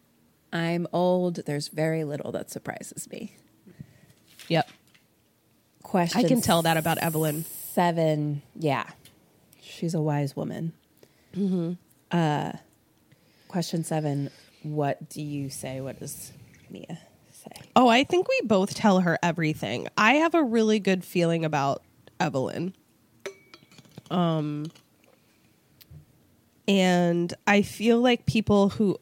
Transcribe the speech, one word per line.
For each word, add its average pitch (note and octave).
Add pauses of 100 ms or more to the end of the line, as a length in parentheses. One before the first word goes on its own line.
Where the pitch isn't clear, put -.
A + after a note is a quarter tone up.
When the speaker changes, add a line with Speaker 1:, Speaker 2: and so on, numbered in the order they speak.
(520)
Speaker 1:
I'm E3+
old. F3+ (100)
There's D3
very D#3+
little D3
that -
surprises -
me." - (1120)
Speaker 2:
Yep. E3 (1120)
Speaker 1:
Question F3
Speaker 2:
I E3
can A#3+
tell E3+
that E3
about D#3+
Evelyn. D#3
Speaker 1:
seven. D#3 (120)
Yeah. C3+ (760)
She's -
a D#3+
wise D3
woman. - (600)
Speaker 2:
Mm-hmm. F3+ (380)
Speaker 1:
Uh, D3+ (960)
question E3
seven, D3 (320)
what D3+
do D#3+
you C#3+
say? C3
What C3+
does - (380)
Mia - (340)
say? - (120)
Speaker 2:
Oh, B3
I A#3+
think F#4
we C5
both G3+
tell F#3+
her E3+
everything. D3+ (100)
I A3
have D#4+
a E4
really A3
good F#3
feeling E3
about C#3+ (380)
Evelyn. D3 (1400)
Um, D#3 (2000)
and F3 (120)
I G3+
feel A#3
like A#3+
people G3+
who G3+